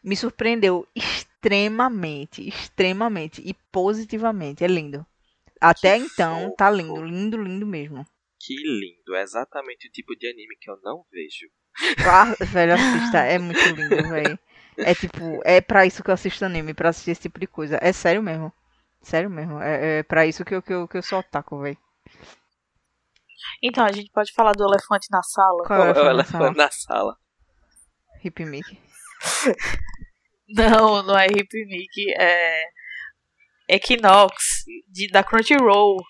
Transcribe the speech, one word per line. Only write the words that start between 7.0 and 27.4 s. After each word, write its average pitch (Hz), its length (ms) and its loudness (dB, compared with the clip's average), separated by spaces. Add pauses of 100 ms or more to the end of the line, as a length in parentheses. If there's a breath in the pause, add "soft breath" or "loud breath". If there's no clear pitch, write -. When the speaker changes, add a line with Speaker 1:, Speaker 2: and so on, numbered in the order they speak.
Speaker 1:
lindo, 202 380 -6
lindo 190 240 -8
mesmo. 151 380 -10 (340)
Speaker 2:
Que - 160 -12
lindo. 98 600 -8
É 95 80 -2
exatamente 123 640 -12
o - 40 -20
tipo 117 240 -14
de 117 140 -12
anime 110 320 -18
que - 80 -20
eu 98 140 -16
não 127 280 -12
vejo. 82 380 -16 (580 loud breath)
Speaker 1:
Ah, 196 320 6
velho, 175 340 2
assista. 233 520 2
É 156 140 0
muito 175 200 -4 (100)
lindo, 156 280 0
Speaker 2:
<laughs> 156 160 -4
Speaker 1:
véi. 151 240 -4 (400 soft breath)
É 180 180 2
tipo, 165 480 -10
é 180 160 6
pra 190 260 4
isso 185 180 -4
que - 60 -4
eu 196 40 2
assisto 185 320 -6
anime, 160 280 -6
pra 160 160 0
assistir 170 220 -6
esse 170 120 -6
tipo - 160 -12
de 175 80 -8
coisa. 151 340 -6
É 180 100 4
sério 185 320 0
mesmo. 160 300 -8 (480)
Sério 170 280 -4
mesmo. 160 320 -10
É, 151 380 -2
é 156 40 -6
pra 160 220 2
isso 160 200 -4
que 196 100 -6
eu, 185 60 -6
que - 120 -8
eu, 175 140 -6
que 185 100 -12
eu 180 60 -8
sou 190 160 -4
otaku, 147 400 -10
véi. 143 180 -8 (1800 loud breath)
Speaker 3:
Então, 240 240 0
a 202 60 2
gente 202 200 -10
pode 208 220 -2
falar 214 200 4
do 202 120 0
elefante - 460 0
na 190 100 2
sala? 180 440 0
Speaker 1:
Qual 190 200 2
é 170 60 2
o - 20 2
Speaker 2:
Qual 143 120 4
é - 20 6
o 139 40 6
Speaker 1:
elefante 127 280 0
na 165 60 4
Speaker 2:
elefante 135 120 0
Speaker 1:
sala? 147 80 6
Speaker 2:
na 139 60 -4
sala? 104 460 -4 (1040)